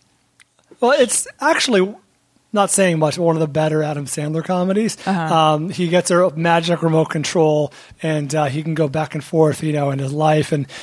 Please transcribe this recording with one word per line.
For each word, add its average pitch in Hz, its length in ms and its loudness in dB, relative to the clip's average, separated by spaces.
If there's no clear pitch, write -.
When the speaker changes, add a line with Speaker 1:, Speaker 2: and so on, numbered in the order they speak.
Speaker 1:
Well, 240 140 2
it's 277 340 2
actually, 240 520 2
not 202 180 2
saying 180 280 2
much, 151 180 0
but 180 60 -4
one 165 140 2
of 156 40 0
the 156 80 0
better 156 340 0
Adam 147 220 -4
Sandler 151 400 -6
comedies. 190 640 -2
Speaker 2:
Uh-huh. 170 280 -2
Speaker 1:
Um, 156 360 2
he 175 180 -2
gets 170 220 2
a 180 260 4
magic 165 460 0
remote 160 260 2
control, 151 640 0
and, 151 320 -4
uh, 151 100 0
he 143 180 -4
can 160 120 -4
go 160 140 0
back 151 260 -4
and 147 100 -8
forth, 156 380 2
you 156 100 -2
know, 143 180 0
in 135 80 -2
his 135 140 -4
life. 151 400 2
And 143 140 0